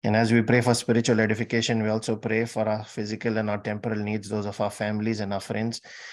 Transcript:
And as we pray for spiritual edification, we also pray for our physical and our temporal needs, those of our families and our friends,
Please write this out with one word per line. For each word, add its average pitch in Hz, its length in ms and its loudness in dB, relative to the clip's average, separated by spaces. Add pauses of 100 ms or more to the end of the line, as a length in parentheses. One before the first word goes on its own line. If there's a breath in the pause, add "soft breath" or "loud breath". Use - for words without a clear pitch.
And 107 140 2
as 113 160 4
we 117 80 8
pray 117 220 4
for 123 120 4
spiritual 117 460 2
edification, 113 640 0
we 107 80 0
also 110 260 0
pray 113 300 -2
for 110 200 -4
our 107 180 -2
physical 107 520 -4
and 107 140 0
our 104 80 -2
temporal 107 400 -4
needs, 104 320 -4
those 104 160 -4
of 101 140 -8
our 101 100 0
families 107 500 -2
and 98 140 -4
our 95 60 -2
friends, 110 420 -4 (300 loud breath)